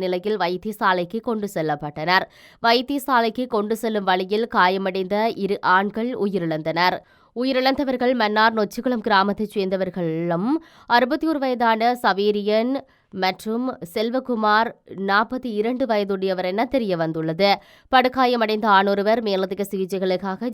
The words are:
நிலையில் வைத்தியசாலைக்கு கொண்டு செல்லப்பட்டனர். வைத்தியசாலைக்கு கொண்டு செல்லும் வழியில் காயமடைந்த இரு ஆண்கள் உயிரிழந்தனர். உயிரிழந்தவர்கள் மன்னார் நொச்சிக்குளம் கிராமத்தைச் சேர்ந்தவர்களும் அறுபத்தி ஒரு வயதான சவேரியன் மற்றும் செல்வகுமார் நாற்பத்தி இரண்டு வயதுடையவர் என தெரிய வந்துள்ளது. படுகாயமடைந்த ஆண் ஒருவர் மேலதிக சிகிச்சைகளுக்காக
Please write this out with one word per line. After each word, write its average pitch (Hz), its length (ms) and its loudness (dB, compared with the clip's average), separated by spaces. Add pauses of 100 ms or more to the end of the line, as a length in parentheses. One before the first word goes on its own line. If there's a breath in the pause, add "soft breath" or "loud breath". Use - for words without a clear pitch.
நிலையில் 202 400 -2
வைத்தியசாலைக்கு 185 720 -2 (100)
கொண்டு 214 280 -4
செல்லப்பட்டனர். 156 680 0 (420 loud breath)
வைத்தியசாலைக்கு 247 800 0 (120)
கொண்டு 214 260 -2
செல்லும் 214 280 -2
வழியில் 190 460 0
காயமடைந்த 190 640 2 (260)
இரு 190 140 -2 (180)
ஆண்கள் 214 340 -2 (140)
உயிரிழந்தனர். 170 720 0 (380 soft breath)
உயிரிழந்தவர்கள் 262 800 0
மன்னார் 220 380 2
நொச்சிக்குளம் 220 500 -2
கிராமத்தைச் 202 480 0
சேர்ந்தவர்களும் 185 960 -2 (460 loud breath)
அறுபத்தி 254 340 2
ஒரு 294 140 -2
வயதான 233 440 2 (140)
சவேரியன் 208 680 2 (520 soft breath)
மற்றும் 214 440 -2 (280)
செல்வகுமார் 233 760 0 (380)
நாற்பத்தி 233 420 0 (100)
இரண்டு 254 300 -2
வயதுடையவர் 190 600 0
என 220 240 0
தெரிய 208 280 0
வந்துள்ளது. 160 480 0 (420 soft breath)
படுகாயமடைந்த 247 840 2
ஆண் 196 160 4
ஒருவர் 208 360 2
மேலதிக 190 440 -2
சிகிச்சைகளுக்காக 190 800 -4